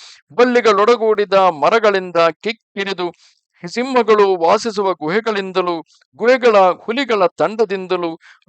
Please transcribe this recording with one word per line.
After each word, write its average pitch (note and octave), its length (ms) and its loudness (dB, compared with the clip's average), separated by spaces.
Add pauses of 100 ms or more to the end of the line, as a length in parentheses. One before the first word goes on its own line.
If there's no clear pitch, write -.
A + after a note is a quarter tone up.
(320)
ಬಳ್ಳಿಗಳೊಡಗೂಡಿದ A3 1040 2
ಮರಗಳಿಂದ F#3 800 2
ಕಿಕ್ಕಿರಿದು F3+ 960 -4 (560)
ಸಿಂಹಗಳು G#3+ 720 0
ವಾಸಿಸುವ G3 540 0
ಗುಹೆಗಳಿಂದಲೂ F#3 920 -4 (320)
ಗುಹೆಗಳ A3+ 420 2
ಹುಲಿಗಳ G3+ 680 0
ತಂಡದಿಂದಲೂ F3+ 920 -4 (340)